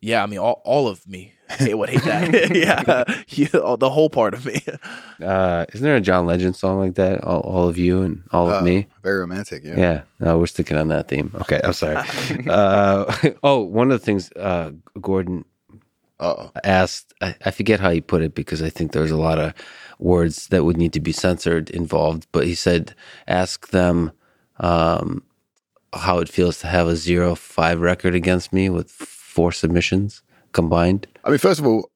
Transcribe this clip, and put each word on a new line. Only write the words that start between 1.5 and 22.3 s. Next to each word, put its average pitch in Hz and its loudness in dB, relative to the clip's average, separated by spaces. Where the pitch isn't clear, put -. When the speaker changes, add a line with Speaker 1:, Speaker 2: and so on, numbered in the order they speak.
Speaker 1:
hate, 117 0
would 104 -2
hate - 0
that. 170 0
<laughs> - -
Yeah, 151 0
<laughs> - -20
you, 143 0
all, 120 0
the 131 2
whole 151 2
part 107 0
of 123 -14
me. 127 -4
<laughs> - -10
Speaker 2:
Uh, 92 0
isn't 107 -8
there 147 2
a 117 4
John 90 2
Legend 90 2
song 95 -2
like 95 -2
that? 95 0
All, 87 -2
all 90 0
of 82 -2
you 90 2
and 85 -4
all 87 2
of 98 2
Speaker 3:
Oh, - 0
Speaker 2:
me? 92 2
Speaker 3:
very 95 -2
romantic, 90 -10
yeah. 76 -8
Speaker 2:
Yeah, 85 0
no, 82 2
we're 85 2
sticking 78 -4
on 78 0
that 78 -2
theme. 76 -4
Okay, - -2
I'm 98 0
sorry. 78 -4
Speaker 1:
<laughs> - -6
Speaker 2:
Uh, 98 4
<laughs> - -6
oh, 139 4
one 110 0
of 127 2
the - -8
things, 98 0
uh, 87 -2
Gordon 90 -2
Speaker 3:
Uh-oh. - -4
Speaker 2:
asked, - 0
I, 92 -4
I 98 0
forget 101 0
how 95 2
he 85 2
put 82 -2
it 80 -4
because 78 -6
I 80 -4
think 80 -6
there's 78 0
a 80 0
lot 80 0
of 78 -4
words 85 0
that 92 2
would 82 2
need 82 0
to 76 -2
be 80 -4
censored 85 0
involved, 80 -2